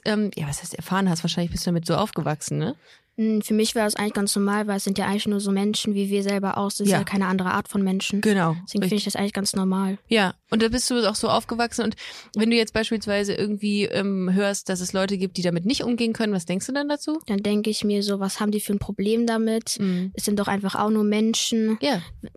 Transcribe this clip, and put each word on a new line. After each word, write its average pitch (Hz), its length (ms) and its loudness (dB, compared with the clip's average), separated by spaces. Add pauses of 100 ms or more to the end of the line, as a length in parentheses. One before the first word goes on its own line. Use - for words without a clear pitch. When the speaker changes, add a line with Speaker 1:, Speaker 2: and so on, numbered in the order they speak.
Speaker 1:
ähm, 214 300 0
ja, 156 120 -4
was 143 140 -6
heißt - 140 -12
erfahren 190 340 0
hast? 170 140 0
Wahrscheinlich 170 280 -2
bist - 140 -4
du 185 40 0
damit 170 180 0
so 170 80 2
aufgewachsen, 151 640 -2
ne? 208 160 -2 (440)
Speaker 2:
Hm, 220 220 2
für 214 140 0
mich 220 180 2
war 220 120 2
das 208 100 -2
eigentlich 208 180 -2
ganz 202 220 0
normal, 202 320 2
weil 196 100 0
es 196 60 -4
sind 202 160 -2
ja 196 80 0
eigentlich 202 180 0
nur 208 140 0
so 202 120 -2
Menschen, 202 440 0
wie 196 160 0
wir 202 100 2
selber 196 380 0
auch. 202 100 0
Das - 120 -6
ist 202 80 4
Speaker 1:
Ja. 190 100 4
Speaker 2:
ja 202 40 0
keine 196 220 0
andere 185 240 0
Art 202 180 0
von 196 140 -2
Menschen. 196 400 0
Speaker 1:
Genau, 196 300 4
Speaker 2:
Deswegen 170 180 -6
finde 202 160 0
Speaker 1:
richtig. 208 140 2
Speaker 2:
ich 202 60 -2
das 196 100 -4
eigentlich 202 180 -2
ganz 196 220 -2
normal. 190 420 0 (100)
Speaker 1:
Ja, 208 280 2 (160)
und 220 100 4
da 226 60 6
bist 240 240 0
du 240 180 2
auch 208 60 -2
so 226 120 0
aufgewachsen. 233 560 0
Und 220 120 0 (400)
wenn 220 160 4
du 233 60 4
jetzt 220 180 2
beispielsweise 208 580 0
irgendwie, 208 520 0
ähm, 190 500 0
hörst, 202 340 0
dass 185 120 -2
es 180 120 -6
Leute 190 240 0
gibt, 185 200 -4
die 180 40 -2
damit 175 240 0
nicht 233 180 2
umgehen 233 300 0
können, 220 180 0
was 185 140 -2
denkst 185 220 -2
du 262 60 -6
dann 285 160 -2
dazu? 302 360 -2
Speaker 2:
Dann 196 160 -2
denke 208 300 0
ich 208 120 -2
mir 208 200 2
so, 202 160 -2
was 196 200 -4
haben 208 120 0
die 208 80 0
für 208 140 -2
ein 202 40 0
Problem 214 480 0
damit? 226 540 0
Speaker 1:
Mhm. 185 340 0
Speaker 2:
Es - 120 -8
sind 208 140 2
doch 202 80 0
einfach 196 280 -2
auch 208 160 0
nur 214 120 4
Menschen. 220 760 2
Speaker 1:
Ja. 247 220 0 (340)